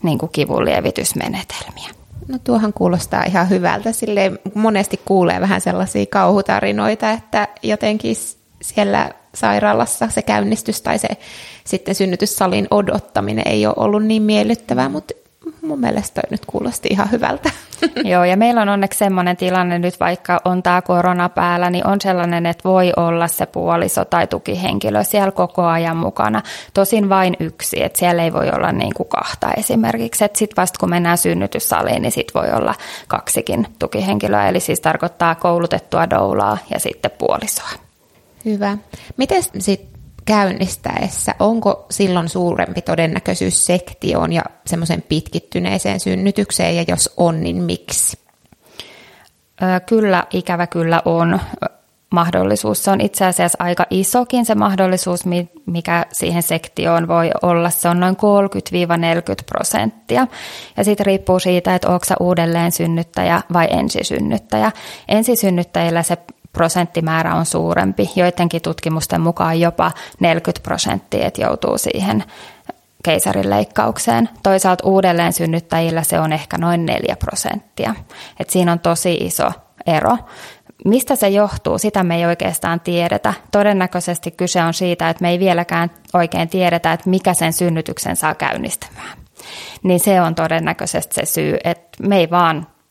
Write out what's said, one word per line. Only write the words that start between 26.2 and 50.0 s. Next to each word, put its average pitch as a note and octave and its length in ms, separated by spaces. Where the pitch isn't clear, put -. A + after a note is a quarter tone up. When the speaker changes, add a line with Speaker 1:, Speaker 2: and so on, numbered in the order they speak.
Speaker 1:
Tosin G3 360
vain F#3 300
yksi, - 440
että - 160
siellä F3 240
ei E3 100
voi - 160
olla - 220
niinku - 320
kahta - 540
esimerkiksi. A3+ 680
Et - 100
sit G#3 220
vast F3+ 200
kun F#3 120
mennään F3 280
synnytyssaliin, - 840
niin - 100
sit - 240
voi - 160
olla - 240
kaksikin - 600
tukihenkilöä, G3+ 720
eli F#3 100
siis - 200
tarkoittaa E3 560
koulutettua E3+ 720
doulaa G2+ 480
ja - 100
sitten - 380
puolisoa. - 520
Speaker 2:
Hyvä. G3+ 320
Miten E4+ 260
sit G3 320
käynnistäessä, - 1120
onko G#3+ 500
silloin F3+ 400
suurempi F3 520
todennäköisyys F3 840
sektioon E3+ 680
ja E3+ 80
semmoiseen E3 360
pitkittyneeseen F#3 1000
synnytykseen, F#3 760
ja E3+ 120
jos - 300
on, D#3+ 260
niin E3+ 200
miksi? - 560
Speaker 1:
Ö, F#3 180
kyllä, G3+ 440